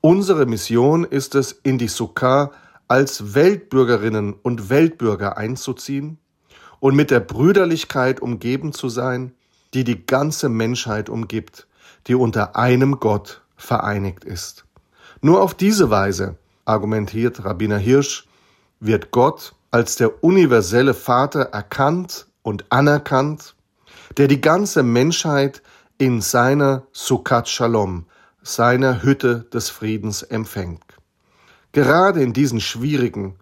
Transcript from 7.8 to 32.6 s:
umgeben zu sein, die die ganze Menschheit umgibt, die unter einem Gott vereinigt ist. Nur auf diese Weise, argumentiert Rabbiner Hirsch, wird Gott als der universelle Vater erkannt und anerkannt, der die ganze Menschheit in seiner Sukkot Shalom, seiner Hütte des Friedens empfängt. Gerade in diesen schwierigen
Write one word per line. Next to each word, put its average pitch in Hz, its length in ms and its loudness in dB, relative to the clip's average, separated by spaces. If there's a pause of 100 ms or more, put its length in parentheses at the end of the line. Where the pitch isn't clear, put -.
umgeben 127 540 -6
zu 131 160 -8
sein, 123 440 -6 (400)
die 131 120 -2
die 113 200 -4
ganze 143 440 0
Menschheit 113 580 -4
umgibt, 110 600 -10 (400)
die 123 80 2
unter 110 420 0
einem 127 420 2
Gott 104 440 -2 (120)
vereinigt 98 680 -6
ist. - 400 -14 (560)
Nur 175 200 6
auf 190 120 0
diese 190 380 2
Weise, 98 460 -2 (280)
argumentiert 107 800 -2
Rabbiner 101 320 -2
Hirsch, 131 500 0 (520)
wird 107 320 -2
Gott 135 420 0 (160)
als - 260 -2
der - 280 -2
universelle 127 720 4
Vater 135 460 -2
erkannt 143 840 -4 (140)
und 104 300 -8
anerkannt, 143 840 0 (600)
der 139 100 6
die 135 140 2
ganze 170 400 2
Menschheit 139 800 0 (380)
in 120 220 0
seiner 131 680 2
Sukkot - 560 -2
Shalom, 101 580 -2 (360)
seiner 123 640 0
Hütte 123 500 0
des 113 160 -6
Friedens 110 540 -6
empfängt. 98 600 -10 (880)
Gerade 160 520 4
in 117 100 -2
diesen 123 260 0
schwierigen 113 840 -4